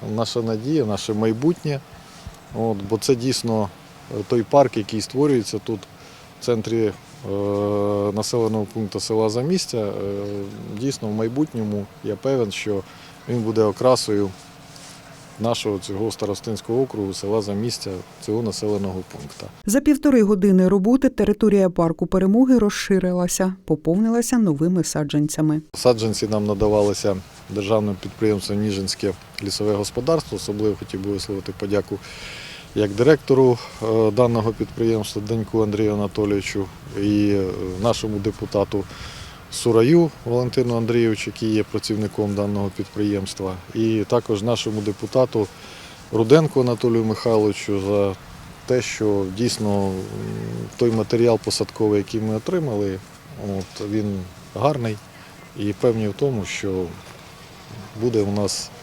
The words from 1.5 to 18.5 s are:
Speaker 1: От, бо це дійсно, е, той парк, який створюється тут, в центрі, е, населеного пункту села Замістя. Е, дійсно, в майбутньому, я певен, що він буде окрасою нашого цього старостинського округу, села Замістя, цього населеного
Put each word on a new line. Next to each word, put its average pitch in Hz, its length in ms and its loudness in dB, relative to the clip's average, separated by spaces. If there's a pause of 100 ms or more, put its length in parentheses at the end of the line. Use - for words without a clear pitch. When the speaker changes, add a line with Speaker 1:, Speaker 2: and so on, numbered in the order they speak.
Speaker 1:
От, 113 180 0 (120)
бо 113 80 0
це 131 180 2
дійсно, 113 540 -2 (500)
е, 104 80 -6
той 117 160 0
парк, 139 340 4
який 110 240 -4
створюється 127 580 0
тут, 107 200 -6 (600)
в - 40 -8
центрі, 113 400 0
е, 101 60 0 (1200)
населеного 107 600 0
пункту 107 260 -4
села 110 300 0
Замістя. 131 480 -2
Е, 104 140 -2 (880)
дійсно, 131 280 -4
в 107 40 -4
майбутньому, 110 760 -2 (180)
я 104 120 -4
певен, 123 360 0
що 101 300 -4 (480)
він 123 120 0
буде 110 220 2
окрасою 107 680 2 (1080)
нашого 107 400 0
цього 101 320 -4
старостинського 107 680 -4
округу, 104 320 -2
села 101 280 -2
Замістя, 104 500 -4 (340)
цього 107 180 -2
населеного 98 580 -2 (100)